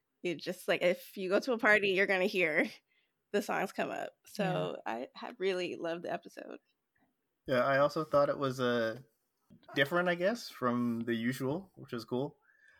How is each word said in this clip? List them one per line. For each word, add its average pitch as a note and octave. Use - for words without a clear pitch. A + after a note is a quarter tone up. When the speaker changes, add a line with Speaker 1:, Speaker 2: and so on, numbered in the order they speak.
Speaker 1:
it E3+
just, -
like, F3
if -
you F#3
go G3+
to C4
a A3
party, G#3
you're F#3+
gonna F#3
hear F3+
<laughs> -
the G3+
songs -
come -
up. -
Speaker 2:
Yeah. F3+
Speaker 1:
So D#2
I, A#2
I -
really F3+
loved E3+
the -
episode. -
Speaker 3:
Yeah, B2+
I C#3
also D3
thought C#3+
it -
was, C3+
uh, A#2+
different, F3
I F3
guess, G3
from A#2+
the A#2
usual, C3+
which C3
was A#2
cool. C3+